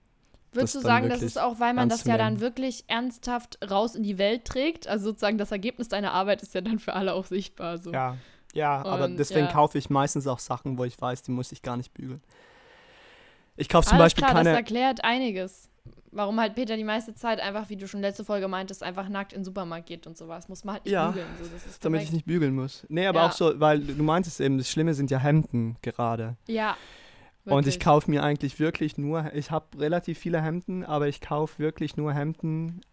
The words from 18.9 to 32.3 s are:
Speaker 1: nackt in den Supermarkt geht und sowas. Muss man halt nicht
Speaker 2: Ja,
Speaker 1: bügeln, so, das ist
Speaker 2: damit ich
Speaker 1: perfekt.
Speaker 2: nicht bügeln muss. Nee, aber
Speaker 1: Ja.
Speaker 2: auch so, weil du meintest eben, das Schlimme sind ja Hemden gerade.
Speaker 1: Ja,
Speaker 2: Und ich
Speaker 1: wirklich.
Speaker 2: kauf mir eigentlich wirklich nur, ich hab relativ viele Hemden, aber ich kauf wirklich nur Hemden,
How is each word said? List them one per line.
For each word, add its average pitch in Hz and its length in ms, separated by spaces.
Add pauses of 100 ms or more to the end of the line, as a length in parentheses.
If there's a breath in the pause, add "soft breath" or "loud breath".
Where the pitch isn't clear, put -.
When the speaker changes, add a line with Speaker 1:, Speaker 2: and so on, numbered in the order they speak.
Speaker 1:
nackt 196 240
in 196 60
den 190 40
Supermarkt 170 420
geht 170 200
und 165 100
sowas. 165 320
Muss - 160
man 202 120
halt - 100
nicht 196 60
Speaker 2:
Ja, 170 180
Speaker 1:
bügeln, 180 160 (120)
so, - 120
das 170 160
ist - 180
Speaker 2:
damit 156 160
ich 156 80
Speaker 1:
perfekt. 160 60
Speaker 2:
nicht 160 120
bügeln 156 280
muss. 131 340
Nee, 170 180
aber 175 140
Speaker 1:
Ja. 170 60
Speaker 2:
auch 175 60
so, 160 280
weil 151 200
du 143 220
meintest 160 380
eben, 135 160
das 127 140
Schlimme 160 240
sind 135 160
ja 135 80
Hemden 123 640
gerade. 117 540 (120)
Speaker 1:
Ja, 220 280 (680 loud breath)
Speaker 2:
Und 139 160
ich 135 60
Speaker 1:
wirklich. 135 140
Speaker 2:
kauf 151 280
mir 143 160
eigentlich 147 340
wirklich 156 400
nur, 151 360
ich 147 160
hab 156 280
relativ 165 400
viele 165 240
Hemden, 175 420
aber 147 220
ich 143 140
kauf 151 380
wirklich 151 380
nur 151 160
Hemden, 160 680 (120)